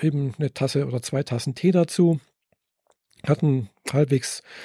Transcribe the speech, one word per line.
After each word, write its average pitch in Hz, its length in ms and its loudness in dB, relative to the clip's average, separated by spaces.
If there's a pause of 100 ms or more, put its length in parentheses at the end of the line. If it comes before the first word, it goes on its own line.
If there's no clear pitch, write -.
eben 139 340 -2
eine 147 160 -4
Tasse 139 320 -2
oder 123 160 -4
zwei 139 220 -4
Tassen 123 320 -4
Tee 185 160 2
dazu. 170 480 2 (1040)
Hat 147 160 2
einen 131 280 2 (200)
halbwegs 135 520 0 (220)